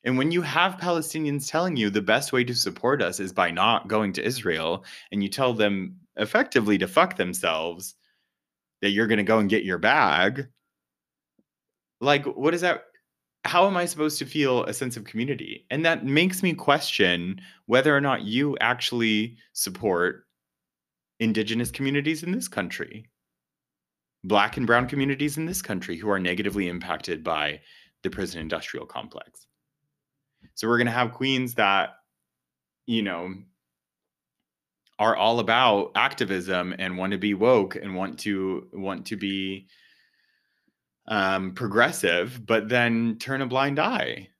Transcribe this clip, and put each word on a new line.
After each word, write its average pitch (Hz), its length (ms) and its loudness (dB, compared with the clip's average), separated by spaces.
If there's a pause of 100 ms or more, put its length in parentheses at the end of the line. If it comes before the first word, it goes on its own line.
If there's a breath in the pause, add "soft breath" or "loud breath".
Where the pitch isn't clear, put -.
And 127 140 2
when 143 140 2
you 175 100 2
have 170 340 0
Palestinians 156 720 -2
telling 165 280 0
you 208 120 2
the 202 120 0
best 185 320 2
way 123 100 4
to 123 100 -2
support 120 480 0
us 92 200 -2
is 92 100 -6
by 87 200 2
not 98 360 2
going 107 260 0
to - 120 -4
Israel, 90 580 -2 (300 loud breath)
and 101 100 0
you 95 60 -2
tell 127 240 0
them 101 420 0 (220)
effectively 107 640 2
to 92 80 0
fuck 175 280 2
themselves, 85 800 -4 (880)
that 101 80 2
you're 107 180 2
gonna 104 160 2
go 110 160 4
and 101 100 2
get 110 140 2
your 92 140 -2
bag, 117 680 2 (1500)
like, 143 240 4
what 143 280 0
is 170 60 -2
that? 175 240 0 (640)
How 180 220 4
am 196 80 0
I 175 100 2
supposed 151 340 -2
to 139 60 -6
feel 131 380 2
a 107 100 -4
sense 123 220 -6
of 107 80 -10
community? 117 680 -6
And 156 160 -2
that 165 200 0
makes 170 360 2
me 180 120 2
question 92 880 0 (240 loud breath)
whether 135 280 4
or 139 60 4
not 139 220 0
you 131 400 -2
actually 117 720 0 (160 soft breath)
support 92 760 -2 (920)
indigenous 113 500 0
communities 143 540 -2
in 175 80 -4
this 247 160 -4
country, - 640 -8 (1120)
Black 101 320 2
and 131 100 -2
brown 120 220 4
communities 143 500 -2
in 160 80 -4
this 180 160 -6
country 90 360 -6
who 104 120 -4
are 98 100 2
negatively 92 500 -2
impacted 82 520 -6
by 76 380 -2 (440 soft breath)
the 92 60 -4
prison 87 300 -6
industrial 80 460 -8
complex. - 600 -16 (1080 soft breath)
So 110 140 -4
we're 117 80 4
gonna 120 140 2
have 120 200 0
queens 127 440 -2
that, 98 400 2 (880)
you 113 160 0
know, 92 320 -6 (1700)
are 110 180 4
all 113 220 4
about 113 560 4
activism 92 840 0
and 92 180 -4
want 95 140 -2
to 98 60 -2
be 101 160 0
woke 104 420 4
and 98 180 -8
want 92 260 -6
to, 95 520 -4
want 95 360 -8
to 110 100 -8
be, 95 500 -6 (1400 soft breath)
um, 95 460 0
progressive, 110 920 0
but 107 240 2
then 117 500 2
turn 135 220 -4
a 135 40 -2
blind 135 320 0
eye. 160 520 -2 (100)